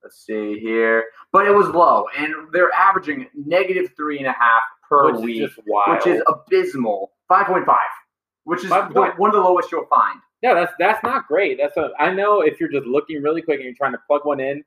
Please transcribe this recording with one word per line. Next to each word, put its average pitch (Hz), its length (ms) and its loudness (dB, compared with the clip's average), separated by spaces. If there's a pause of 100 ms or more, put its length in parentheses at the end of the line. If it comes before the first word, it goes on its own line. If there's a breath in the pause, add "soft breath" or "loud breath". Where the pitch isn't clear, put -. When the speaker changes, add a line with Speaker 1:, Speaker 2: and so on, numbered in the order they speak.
Speaker 1:
Let's - 240 -20
see 107 320 -6
here, 113 460 0 (260 loud breath)
but 196 160 6
it 202 60 4
was 202 160 4
low, 170 380 4 (120)
and 156 160 -6 (180)
they're 175 200 2
averaging 151 640 0
negative 180 600 -2
three 147 220 -6
and 135 80 -4
a 127 60 -2
half 117 300 2 (260)
per 139 240 4
Speaker 2:
Which - 20 -2
is 113 80 -6
Speaker 1:
week, 117 240 -4
Speaker 2:
just - 180 -12
wild. 104 260 0 (140)
Speaker 1:
which - 40 2
is - 180 2
abysmal. - 880 -2 (160)
Five - 180 2
point 170 180 -2
five, - 140 2 (640)
which 170 220 -6
is 185 60 -6
Speaker 2:
Five 190 180 0
Speaker 1:
the, - 120 -14
Speaker 2:
point - 160 0
Speaker 1:
one 202 140 2
of 208 60 2
the 196 60 4
lowest 180 280 2
you'll - 160 -6
find. - 320 0 (240)
Speaker 2:
Yeah, 240 120 4
that's, 170 220 0
that's 208 280 0
not 240 240 -4
great. 160 280 0
That's 143 200 -4
a, 156 140 -2 (100)
I 170 120 0
know 202 280 2
if 156 180 0
you're 165 100 -4
just 143 160 -4
looking 143 380 -4
really 160 200 -2
quick 151 180 -2
and 131 40 -14
you're 127 120 -14
trying 135 160 -2
to 120 160 -10
plug 147 160 0
one 143 160 -2
in 143 260 -6